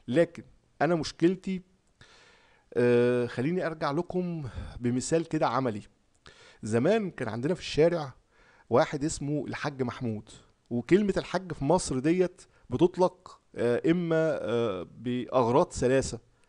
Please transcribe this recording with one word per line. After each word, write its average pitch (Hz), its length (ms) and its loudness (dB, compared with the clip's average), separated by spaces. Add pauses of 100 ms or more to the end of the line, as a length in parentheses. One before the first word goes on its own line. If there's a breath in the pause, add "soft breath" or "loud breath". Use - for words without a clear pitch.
لكن 143 360 0 (380)
أنا 165 140 2
مشكلتي، 180 680 -2 (1120 soft breath)
آه، 120 520 4
خليني 151 400 -2
أرجع 160 260 -2
لكم 175 520 -4 (360 loud breath)
بمثال 127 480 0
كده 156 200 0
عملي. 117 340 0 (840 loud breath)
زمان 160 480 2
كان 123 160 -8
عندنا 117 260 -4
في 160 60 -4
الشارع 156 540 0 (560 soft breath)
واحد 139 340 2
اسمه 147 440 -4
الحاج 135 360 -6
محمود، 113 460 -6 (400)
وكلمة 180 480 2
الحاج 180 360 -6
في 139 120 -6
مصر 151 340 0
ديت 180 420 0 (280 soft breath)
بتطلق، 170 720 0 (160)
آه، 120 360 2
إما، 160 500 0
آه، 104 460 -2 (100)
بأغراض 123 760 0
ثلاثة، 127 480 0 (300)